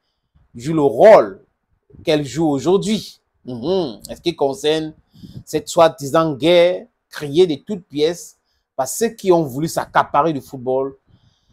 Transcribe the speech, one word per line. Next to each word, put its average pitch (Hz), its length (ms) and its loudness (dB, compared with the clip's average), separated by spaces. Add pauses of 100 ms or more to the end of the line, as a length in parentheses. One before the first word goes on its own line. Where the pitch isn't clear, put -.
(540)
joue 127 200 -8
le 156 100 0
rôle 135 600 6 (580)
qu'elle 151 220 0
joue 151 220 -4
aujourd'hui. 170 720 -2 (260)
Mhm. 127 140 -12
En 156 580 -6
ce - 60 -20
qui 165 140 -4
concerne 151 580 -2 (500)
cette - 240 -8
soi-disant 156 680 0
guerre 175 500 2 (240)
créée 151 380 0
de 151 80 -4
toutes 190 300 -12
pièces 151 520 -6 (380)
par 131 120 -4
ceux 226 220 -4
qui 202 220 -2
ont 170 100 4
voulu 143 260 -6
s'accaparer 147 640 -2
du 135 100 -6
football, 135 540 -6 (580)